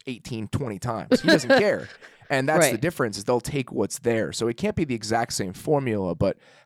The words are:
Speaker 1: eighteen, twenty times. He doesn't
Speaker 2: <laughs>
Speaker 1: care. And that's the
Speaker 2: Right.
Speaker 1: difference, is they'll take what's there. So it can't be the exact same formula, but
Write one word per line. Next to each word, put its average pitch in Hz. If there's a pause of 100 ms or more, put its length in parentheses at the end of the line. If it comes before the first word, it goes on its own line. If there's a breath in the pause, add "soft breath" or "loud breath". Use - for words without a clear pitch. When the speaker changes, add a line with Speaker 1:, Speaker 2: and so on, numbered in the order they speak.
Speaker 1:
eighteen, 113
twenty 117
times. 117
He -
doesn't -
Speaker 2:
<laughs> 269
Speaker 1:
care. 190 (400 soft breath)
And 135
that's 160
the 135
Speaker 2:
Right. 110
Speaker 1:
difference, 123
is 101
they'll 123
take 135
what's 113
there. 113
So 117
it 117
can't 208
be 190
the 135
exact 113
same 92
formula, 110
but 95 (280 soft breath)